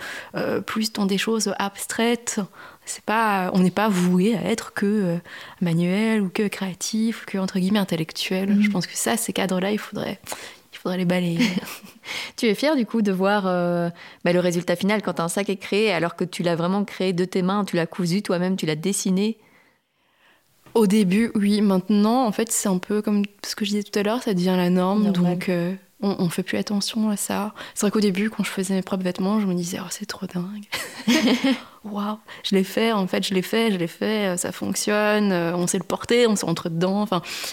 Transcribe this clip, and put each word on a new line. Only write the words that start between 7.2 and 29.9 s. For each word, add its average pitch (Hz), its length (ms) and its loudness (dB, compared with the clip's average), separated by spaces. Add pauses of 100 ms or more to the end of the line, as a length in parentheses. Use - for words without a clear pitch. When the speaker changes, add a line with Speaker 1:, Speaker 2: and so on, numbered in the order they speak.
Speaker 1:
ou - 40 -16
que, 196 100 -6
entre 190 220 -2
guillemets, 196 200 2
intellectuel. 185 760 -2
Speaker 2:
Mhm. 208 80 4
Speaker 1:
Je 208 80 4
pense 180 160 -2
que - 100 -14
ça, - 200 0
ces - 160 -4
cadres-là, 185 380 0
il 214 60 0
faudrait, - 420 -8 (540)
il - 60 -18
faudrait 185 180 -4
les 185 80 0
balayer. 175 340 0
Speaker 2:
<laughs> - 1000 -4
Tu - 100 -2
es 202 80 4
fière, 294 220 2
du 226 80 2
coup, 226 160 0
de 202 100 2
voir, 190 360 2
euh, 175 420 0 (340)
bah, 180 80 4
le 180 80 6
résultat 175 380 0
final 196 240 2
quand 175 180 -4
un 170 80 0
sac 202 220 -2
est 190 80 -2
créé, 208 340 0
alors 170 240 0
que - 80 -4
tu 175 180 -6
l'as 170 140 2
vraiment 185 300 0
créé 190 260 -2
de 180 140 2
tes 185 160 -2
mains, 190 240 0
tu 185 100 -4
l'as 165 100 2
cousu 180 360 0
toi-même, 185 340 0
tu 180 100 -4
l'as 156 120 0
dessiné ? 190 600 0 (1400)
Speaker 1:
Au 220 140 6
début, 208 480 4
oui. 202 260 2
Maintenant, 208 640 4
en 208 60 2
fait, 226 200 -2
c'est - 180 0
un 185 80 2
peu 208 240 -2
comme 208 220 0 (220)
ce - 100 -8
que 214 100 -4
je 202 60 -2
disais 208 120 0
tout - 160 -4
à 202 40 0
l'heure, 220 200 0
ça 220 100 0
devient 180 220 2
la 180 140 2
norme, 185 340 4
Speaker 2:
Normal. 175 300 2
Speaker 1:
donc, 185 160 -4
euh, 175 240 0 (280)
on, 202 180 0
on 180 100 0
fait 185 140 -4
plus 208 140 -4
attention 214 520 -2
à 202 80 -2
ça. 202 360 -4 (200)
C'est - 80 -6
vrai 202 100 2
qu'au 220 80 0
début, 202 300 2
quand 208 160 -4
je - 60 -6
faisais 190 240 -2
mes 185 80 0
propres 190 200 -4
vêtements, 190 380 0
je 196 60 0
me 180 80 0
disais, « 180 260 -4
Oh, 175 80 -10
c'est - 160 -10